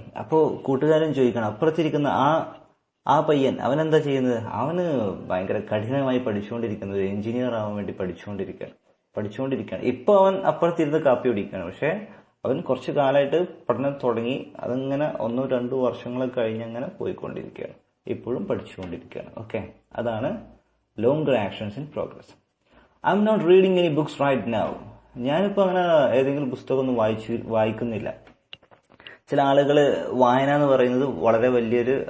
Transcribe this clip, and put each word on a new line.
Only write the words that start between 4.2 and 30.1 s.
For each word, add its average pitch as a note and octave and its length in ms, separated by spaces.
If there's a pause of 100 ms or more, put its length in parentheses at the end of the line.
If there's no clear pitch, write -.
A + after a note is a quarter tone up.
അവന് B2+ 720 (160)
ഭയങ്കര G2 320
കഠിനമായി B2+ 600
പഠിച്ചുകൊണ്ടിരിക്കുന്നത്, G#2 800
ഒരു F#2+ 80
എഞ്ചിനീയർ A#2 480
ആവാൻ G#2+ 200
വേണ്ടി G2+ 180
പഠിച്ചുകൊണ്ടിരിക്കുകയാണ്, F#2 800 (440)
പഠിച്ചുകൊണ്ടിരിക്കുകയാണ്. A2 680
ഇപ്പൊ B2 300
അവൻ F#3+ 260
അപ്പുറത്തിരുന്ന് D#3+ 560
കാപ്പി C3 300
കുടിക്കുകയാണ്, G2 380
പക്ഷെ D#3+ 420 (380)
അവൻ D3 160
കുറച്ചു - 300
കാലമായിട്ട് C#3+ 560 (220)
പഠനം C3+ 340
തുടങ്ങി, A#2 560
അതങ്ങനെ C3+ 600
ഒന്നോ B2 260
രണ്ടോ B2+ 400
വർഷങ്ങൾ B2 520
കഴിഞ്ഞ് A2+ 260
അങ്ങനെ A2+ 240
പോയിക്കൊണ്ടിരിക്കുകയാണ്, - 840 (340)
ഇപ്പോഴും B2 380
പഠിച്ചുകൊണ്ടിരിക്കുകയാണ്. - 920
ഓക്കെ, - 300 (280)
അതാണ് A#2+ 560 (480)
longer C#3+ 320
actions G#2 480
in C#3+ 200
progress. - 440 (720)
"I G3 40
am G#3 80
not G#3+ 140
reading F#3 360
any F3 120
books C#3+ 440
right A2+ 160
now." G2+ 280 (420)
ഞാനിപ്പോ F#3+ 460
അങ്ങനെ E3+ 520
ഏതെങ്കിലും C#3 340
പുസ്തകം C3 300
ഒന്നും B2+ 160
വായിച്ചു, A2 480
വായിക്കുന്നില്ല. A2 720 (1160)
ചില C#3+ 120
ആളുകള് C#3 680
വായന B2+ 460